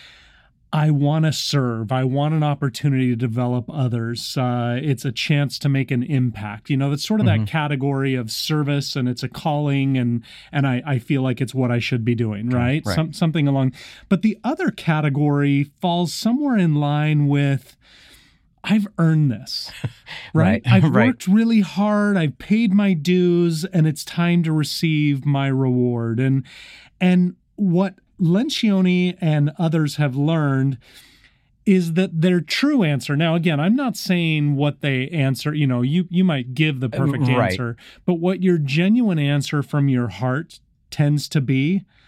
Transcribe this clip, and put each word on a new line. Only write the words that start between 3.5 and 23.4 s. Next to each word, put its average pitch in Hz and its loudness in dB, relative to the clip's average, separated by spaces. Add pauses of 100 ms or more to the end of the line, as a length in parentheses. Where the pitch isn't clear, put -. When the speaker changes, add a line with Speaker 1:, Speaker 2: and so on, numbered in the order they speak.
Speaker 1:
others. 120 -4
Uh, 123 -2
it's 143 -4
a 131 -4
chance 143 -2
to 143 -2
make 135 0
an 127 -2
impact. 113 -4
You 143 0
know, 139 0
that's 147 -6
sort 214 0
of 131 2
Speaker 2:
Mm-hmm. 107 2
Speaker 1:
that 101 -6
category 139 -2
of 120 -4
service, 147 -4
and 123 -2
it's 123 -6
a 127 -6
calling, 139 -2
and, 120 -2 (280)
and 139 0
I, 123 -2
I 139 -2
feel 131 -2
like 127 -2
it's 123 -6
what 123 0
I 120 0
should 117 -4
be 120 2
doing, 110 -4
Speaker 2:
Okay, 127 -2
Speaker 1:
right? 127 0
Speaker 2:
right. 101 -2
Speaker 1:
Some-, 160 -2
something 156 0
along. 135 0 (360)
But 190 0
the 214 0
other 320 -2
category 143 0 (180)
falls 175 -2
somewhere 254 0
in 170 2
line 147 2
with, 143 0 (840)
"I've 208 0 (100)
earned 156 4
this," - -8 (320)
Speaker 2:
<laughs> - -14
Speaker 1:
right? 151 4
Speaker 2:
Right, - -
Speaker 1:
"I've 190 6
Speaker 2:
<laughs> 151 4
right. 123 4
Speaker 1:
worked 123 -2
really 220 4
hard, 208 0
I've 156 -2
paid 214 0
my 202 4
dues, 170 2